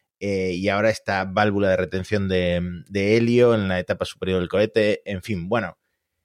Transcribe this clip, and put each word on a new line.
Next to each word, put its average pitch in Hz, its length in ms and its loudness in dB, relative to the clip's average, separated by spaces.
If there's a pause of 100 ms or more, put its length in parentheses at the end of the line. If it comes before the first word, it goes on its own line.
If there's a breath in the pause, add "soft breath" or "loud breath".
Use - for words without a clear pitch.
(200 soft breath)
eh, 95 340 -2
y 92 140 -2
ahora 101 220 2
esta 98 340 -2
válvula 101 460 2
de 92 80 4
retención 95 500 -2
de, 87 600 0
de 101 260 2
helio 120 380 4
en 104 140 0
la 92 120 -2
etapa 90 260 -4
superior 92 340 -2
del 87 100 -4
cohete. 104 560 0
En 95 160 -8
fin, 90 260 -6
bueno, 101 300 -4 (480)